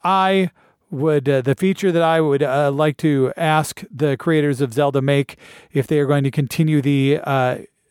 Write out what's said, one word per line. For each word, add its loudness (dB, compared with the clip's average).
I 0
would, -2
uh, 2
the 0
feature 0
that 2
I 2
would, 0
uh, 0
like 0
to 0
ask -2
the -2
creators 0
of -2
Zelda 0
make, -2
if -2
they 0
are 2
going 2
to 0
continue 0
the, 0
uh, 0